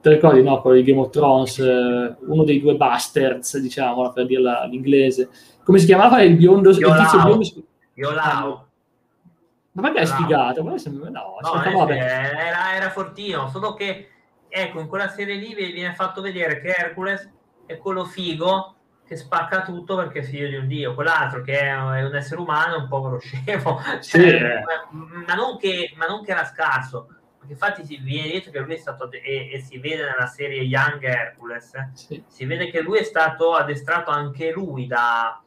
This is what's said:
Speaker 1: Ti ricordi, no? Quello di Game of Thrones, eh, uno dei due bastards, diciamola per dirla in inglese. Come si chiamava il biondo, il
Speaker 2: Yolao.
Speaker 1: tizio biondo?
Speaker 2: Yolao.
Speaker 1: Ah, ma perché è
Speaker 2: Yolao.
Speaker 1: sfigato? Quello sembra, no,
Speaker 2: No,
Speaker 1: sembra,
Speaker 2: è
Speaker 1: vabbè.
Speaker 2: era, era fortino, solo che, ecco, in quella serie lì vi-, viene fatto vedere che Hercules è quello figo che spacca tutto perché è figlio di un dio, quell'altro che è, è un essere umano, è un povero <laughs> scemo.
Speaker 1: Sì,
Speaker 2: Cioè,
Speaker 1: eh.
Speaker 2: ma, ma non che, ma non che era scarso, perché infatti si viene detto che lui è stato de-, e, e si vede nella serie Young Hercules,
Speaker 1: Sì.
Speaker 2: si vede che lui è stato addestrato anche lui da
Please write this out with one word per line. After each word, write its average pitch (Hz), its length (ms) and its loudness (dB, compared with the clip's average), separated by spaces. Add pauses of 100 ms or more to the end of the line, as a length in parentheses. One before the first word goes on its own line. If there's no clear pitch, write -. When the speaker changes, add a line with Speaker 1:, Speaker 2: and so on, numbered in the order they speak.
Speaker 1:
Ti - 80 4
ricordi, 151 340 8
no? 135 200 4
Quello 127 140 6
di 127 80 6
Game 135 160 4
of 127 100 -2
Thrones, 131 480 2
eh, 123 600 0
uno 156 240 2
dei 147 160 4
due 147 160 4
bastards, 127 800 0
diciamola 127 540 -4
per 123 140 -2
dirla 127 380 0
in 123 100 -10
inglese. 131 540 2 (340)
Come 190 160 6
si 170 60 8
chiamava 202 380 8
il 175 140 8
biondo, 190 340 8
il 180 80 6
Speaker 2:
Yolao. 160 240 6
Speaker 1:
tizio 165 200 6
biondo? 214 240 6 (480)
Speaker 2:
Yolao. 147 580 -4
Speaker 1:
Ah, 127 120 -16 (1080)
ma 185 100 -8
perché 302 180 0
è - 40 4
Speaker 2:
Yolao. 165 160 0
Speaker 1:
sfigato? 151 420 2
Quello - 160 -6
sembra, 143 320 -12
no, 120 300 -14
Speaker 2:
No, 135 80 -6
Speaker 1:
sembra, 170 220 0
Speaker 2:
è - 40 -2
Speaker 1:
vabbè. 151 220 4
Speaker 2:
era, 151 800 -2
era 190 160 -4
fortino, 190 580 -8
solo 202 260 -8
che, 196 340 -10 (400)
ecco, 170 320 -6
in 156 80 -10
quella 196 200 -6
serie 202 280 -8
lì 220 180 -12
vi-, 185 180 -8
viene 180 220 -8
fatto 190 260 -6
vedere 175 400 -6
che 180 160 -4
Hercules 180 540 -6 (340)
è 123 140 -14
quello 185 260 -6
figo 180 680 -4 (320)
che 165 100 -14
spacca 185 460 -4
tutto 180 340 -8
perché 160 220 -6
è 139 40 -8
figlio 143 260 -8
di 139 80 -8
un 135 100 -6
dio, 131 280 -4
quell'altro 147 480 -2
che 135 160 -4
è, 139 120 0
è 135 340 -4
un 139 100 -6
essere 143 260 -6
umano, 165 340 -2
è 160 40 -4
un 135 100 -8
povero 131 300 -4
<laughs> - 40 -10
scemo. 165 580 -6 (200)
Speaker 1:
Sì, - 200 4
Speaker 2:
Cioè, 175 120 10
Speaker 1:
eh. 120 320 0
Speaker 2:
ma, 160 600 -12
ma 175 80 -2
non 226 240 -4
che, 180 380 -4
ma 165 100 -6
non 208 180 -8
che 202 80 -6
era 170 120 -2
scarso, 131 600 -6 (320)
perché 139 140 -20
infatti 196 320 -6
si 143 140 -16
viene 143 340 -8
detto 185 180 -8
che 143 100 -10
lui 156 140 -8
è 160 40 -12
stato 131 280 -12
de-, 123 160 -16
e, 135 300 -8
e 135 80 -10
si 131 180 -18
vede 151 260 -8
nella 127 220 -4
serie 139 360 -8
Young 135 420 -2
Hercules, 117 680 -8 (240)
Speaker 1:
Sì. - 320 -18
Speaker 2:
si - 200 -18
vede 170 240 -6
che 165 120 -4
lui 190 160 0
è - 60 0
stato 165 500 0
addestrato 151 560 -4
anche 147 400 -4
lui 160 380 -8
da 120 580 -2